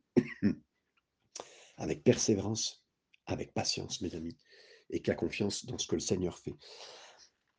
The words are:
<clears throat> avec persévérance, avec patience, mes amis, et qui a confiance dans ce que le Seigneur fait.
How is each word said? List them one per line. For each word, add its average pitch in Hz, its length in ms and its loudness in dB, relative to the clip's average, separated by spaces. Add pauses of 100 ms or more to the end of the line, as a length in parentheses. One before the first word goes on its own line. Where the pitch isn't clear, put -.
(160)
<clears throat> - 1600 -4
avec 80 260 -4
persévérance, 107 800 4 (420)
avec 82 280 -6
patience, - 480 -2
mes 87 140 -4
amis, 82 220 -8 (520)
et 85 120 -4
qui - 100 2
a - 40 0
confiance 92 500 -2
dans 85 120 -6
ce - 100 -4
que - 80 0
le 82 60 0
Seigneur 90 380 0
fait. - 160 -8 (1040)